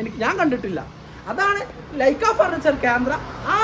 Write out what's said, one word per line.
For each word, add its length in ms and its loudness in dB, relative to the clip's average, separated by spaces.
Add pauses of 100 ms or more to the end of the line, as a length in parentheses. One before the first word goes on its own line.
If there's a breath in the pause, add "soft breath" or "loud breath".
എനിക്ക്, 220 -8
ഞാൻ 180 0
കണ്ടിട്ടില്ല. 400 0 (500 loud breath)
അതാണ് 280 2 (400)
ലൈക്ക 380 4
ഫർണിച്ചർ 360 2 (100)
കേന്ദ്ര 280 2 (400)
ആ 100 4